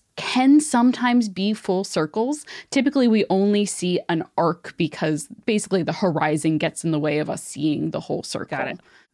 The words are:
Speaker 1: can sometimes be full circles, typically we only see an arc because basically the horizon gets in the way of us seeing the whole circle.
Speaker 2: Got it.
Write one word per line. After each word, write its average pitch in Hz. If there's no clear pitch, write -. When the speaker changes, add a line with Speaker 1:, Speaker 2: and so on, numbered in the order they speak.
Speaker 1:
can 269
sometimes 247
be 196
full 196
circles, 220
typically 269
we 220
only 202
see 180
an 165
arc 170
because 156
basically 202
the 165
horizon 156
gets -
in 170
the 151
way 147
of 151
us -
seeing 151
the -
whole 160
circle. -
Speaker 2:
Got 131
it. 185